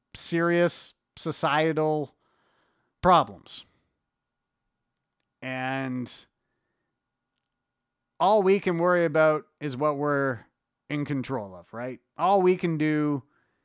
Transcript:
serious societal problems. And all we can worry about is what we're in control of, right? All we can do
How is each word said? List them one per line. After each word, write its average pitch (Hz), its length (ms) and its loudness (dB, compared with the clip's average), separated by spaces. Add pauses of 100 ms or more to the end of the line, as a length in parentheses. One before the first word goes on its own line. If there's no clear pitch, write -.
(140)
serious 170 800 0 (220)
societal 156 1000 -2 (880)
problems. 135 600 2 (1800)
And 131 720 -6 (2000)
all 202 240 4
we 196 160 4
can 180 200 -2
worry 175 260 4
about 156 420 2 (140)
is 143 160 -6
what 147 200 -2
we're 139 440 -2 (480)
in 147 160 -4
control 127 500 -6
of, 87 180 -20
right? 120 280 -10 (160)
All 190 260 2
we 180 140 4
can 170 200 -2
do 151 460 0 (420)